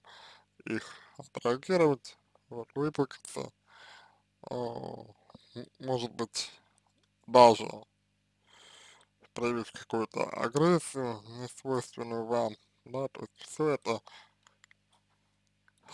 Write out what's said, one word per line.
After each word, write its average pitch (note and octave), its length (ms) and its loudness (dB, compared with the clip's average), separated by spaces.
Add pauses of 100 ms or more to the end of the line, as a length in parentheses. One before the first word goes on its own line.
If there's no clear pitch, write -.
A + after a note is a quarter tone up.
(640)
их A2 200 -2 (320)
отреагировать, C#3+ 1000 0 (320)
вот, A#2+ 260 -12
выплакаться, - 760 -4 (1000)
а, - 60 -8 (1000)
м-, B2 120 -12 (120)
может B2 340 -4
быть, - 380 -6 (760)
даже A#2 400 10 (1700)
проявить A#2+ 360 -2
какую-то - 580 -4
агрессию, C3+ 920 0 (200)
несвойственную A#2+ 840 -6
вам, A#2 280 0 (320)
да, C3 240 -6
то - 120 -12
есть - 280 -18
всё D#3 200 -2
это, A#2 320 -2 (1900)